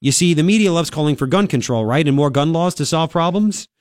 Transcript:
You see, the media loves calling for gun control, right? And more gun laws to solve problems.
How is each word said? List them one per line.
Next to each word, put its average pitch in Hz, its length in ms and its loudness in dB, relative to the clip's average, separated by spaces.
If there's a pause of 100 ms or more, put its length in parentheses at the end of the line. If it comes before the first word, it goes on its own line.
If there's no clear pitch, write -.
You 139 120 0
see, 175 200 2
the 151 120 2
media 202 280 2
loves 165 180 -2
calling 151 260 -2
for 135 100 -4
gun 185 220 0
control, 117 360 -2
right? 135 220 0
And 139 100 2
more 143 140 2
gun 143 220 0
laws 170 240 -2
to 147 100 -4
solve 160 240 -2
problems. 185 560 -2 (140)